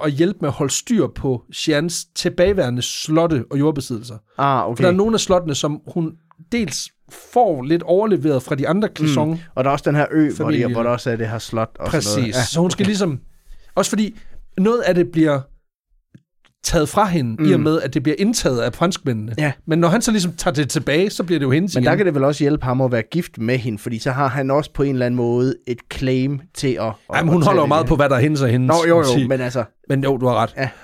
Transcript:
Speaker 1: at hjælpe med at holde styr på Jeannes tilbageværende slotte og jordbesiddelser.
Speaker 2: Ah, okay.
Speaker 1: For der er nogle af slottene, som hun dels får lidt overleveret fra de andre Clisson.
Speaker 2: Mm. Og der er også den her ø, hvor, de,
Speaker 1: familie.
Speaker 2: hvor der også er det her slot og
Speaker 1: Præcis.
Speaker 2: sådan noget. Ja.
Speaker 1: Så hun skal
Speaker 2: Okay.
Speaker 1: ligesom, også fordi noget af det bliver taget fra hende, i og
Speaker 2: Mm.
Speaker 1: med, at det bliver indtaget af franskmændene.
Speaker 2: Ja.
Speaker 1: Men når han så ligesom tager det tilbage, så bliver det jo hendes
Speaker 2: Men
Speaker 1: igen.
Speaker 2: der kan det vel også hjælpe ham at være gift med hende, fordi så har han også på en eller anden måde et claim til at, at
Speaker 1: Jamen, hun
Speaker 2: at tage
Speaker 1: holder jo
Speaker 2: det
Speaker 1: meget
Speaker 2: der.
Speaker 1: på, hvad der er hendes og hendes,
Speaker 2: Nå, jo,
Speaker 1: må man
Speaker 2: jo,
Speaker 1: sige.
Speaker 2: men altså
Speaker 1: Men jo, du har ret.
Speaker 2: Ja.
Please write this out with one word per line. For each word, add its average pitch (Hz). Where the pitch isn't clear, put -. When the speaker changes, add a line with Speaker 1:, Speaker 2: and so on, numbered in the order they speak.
Speaker 1:
at 156
hjælpe 170
med 151
at 131
holde 139
styr 190
på 123
Jeannes 156
tilbageværende 175
slotte 156
og 143
jordbesiddelser. 127
Speaker 2:
Ah, 131
okay. 120
Speaker 1:
For -
der 185
er 180
nogle 220
af 202
slottene, 175
som 147
hun 165
dels 220
får 185
lidt 165
overleveret 165
fra -
de 135
andre 196
Clisson. 151
Speaker 2:
Mm. 165
Og 131
der 135
er -
også 143
den 143
her 147
ø, 151
hvor, 143
de, -
Speaker 1:
familie. 120
Speaker 2:
hvor 117
der 120
også 120
er 113
det 110
her 113
slot 110
og 80
Speaker 1:
Præcis. 107
Speaker 2:
sådan 107
noget. 110
Ja. 127
Speaker 1:
Så 156
hun 180
skal 196
Speaker 2:
Okay. 190
Speaker 1:
ligesom, 190
også 190
fordi 214
noget 226
af 180
det 175
bliver 156
taget 151
fra 208
hende, 151
i 147
og 139
Speaker 2:
Mm. 147
Speaker 1:
med, 156
at 135
det 135
bliver 151
indtaget 180
af 117
franskmændene. 117
Speaker 2:
Ja. 147
Speaker 1:
Men 160
når 170
han 220
så 254
ligesom 180
tager -
det 139
tilbage, 156
så -
bliver 170
det 135
jo 127
hendes 165
Speaker 2:
Men 127
Speaker 1:
igen. 139
Speaker 2:
der 175
kan 202
det 165
vel 135
også 143
hjælpe 143
ham 127
at 127
være 113
gift -
med 117
hende, 110
fordi 117
så 139
har 135
han 135
også 147
på 147
en 139
eller 123
anden 123
måde 123
et 123
claim 131
til 143
at, 113
at 110
Speaker 1:
Jamen, 151
hun 170
Speaker 2:
at -
tage -
Speaker 1:
holder 131
jo 147
Speaker 2:
det 139
Speaker 1:
meget 151
Speaker 2:
der. -
Speaker 1:
på, 165
hvad 143
der 135
er 120
hendes 151
og 127
hendes, 127
Speaker 2:
Nå, 156
jo, 170
Speaker 1:
må 170
man 143
Speaker 2:
jo, 120
Speaker 1:
sige. 127
Speaker 2:
men 131
altså 123
Speaker 1:
Men 135
jo, 139
du 123
har 123
ret. 110
Speaker 2:
Ja. 135